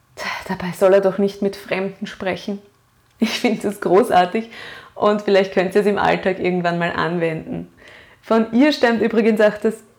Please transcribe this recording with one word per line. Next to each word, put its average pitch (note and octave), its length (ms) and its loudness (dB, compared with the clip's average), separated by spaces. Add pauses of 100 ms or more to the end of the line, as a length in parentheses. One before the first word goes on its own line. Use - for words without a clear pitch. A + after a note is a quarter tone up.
(480)
Dabei F#3 240 -6
soll F#3+ 220 4
er G3+ 60 6
doch G3 180 0
nicht G3+ 240 -2
mit G3 120 -4
Fremden F#3+ 540 -8
sprechen.“ G3 520 -8 (600)
Ich - 200 -2
finde B3 220 0
das G3+ 180 -4
großartig F#3 680 2 (460)
und G#3 260 0
vielleicht F#3+ 320 2
könnt F#3 220 0
ihr G#3 60 6
es F#3 40 -2
im G3+ 120 2
Alltag F3 420 0
irgendwann F3 400 -2
mal E3+ 100 -2
anwenden. E3 800 -4 (500)
Von A3 300 0
ihr C#4 200 4
stammt A#3 300 0
übrigens A3 380 2
auch G#3 160 4
das A3 200 -2 (220)